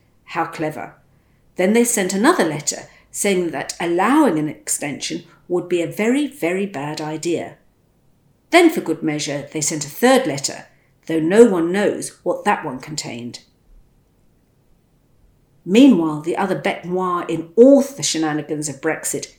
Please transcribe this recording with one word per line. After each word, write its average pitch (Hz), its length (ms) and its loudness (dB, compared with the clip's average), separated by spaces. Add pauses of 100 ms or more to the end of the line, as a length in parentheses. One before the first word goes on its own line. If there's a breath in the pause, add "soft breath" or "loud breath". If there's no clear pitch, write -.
(240)
How 160 220 -6
clever. 156 480 -8 (640)
Then 185 160 2
they 233 120 4
sent 190 300 -2
another 233 300 2
letter 156 440 -6 (220 soft breath)
saying 180 400 -2
that - 280 -10
allowing 190 600 2
an 151 100 -2
extension - 760 -8 (220 soft breath)
would 180 220 -4
be 175 140 -2
a 160 40 -2
very, 240 400 -2
very 190 400 -4
bad 151 340 -8
idea. 156 580 -6 (920)
Then, 339 200 6
for 214 100 0
good 156 220 -4
measure, 147 500 -4
they 156 80 -6
sent 151 240 -4
a 143 60 -10
third 254 360 4
letter, - 400 -6 (400)
though 160 140 -2
no 190 240 8
one 175 260 4
knows 185 540 -2
what 175 200 -4
that 208 200 0
one 131 160 -8
contained. 120 600 -12 (2250)
Meanwhile, 170 580 6
the 170 140 -4
other 185 240 -2
bête - 240 -4
noire 180 440 -2
in 160 280 -6
all 254 260 8
the - 200 -10
shenanigans 151 680 -4
of 135 120 -12
Brexit, - 580 -6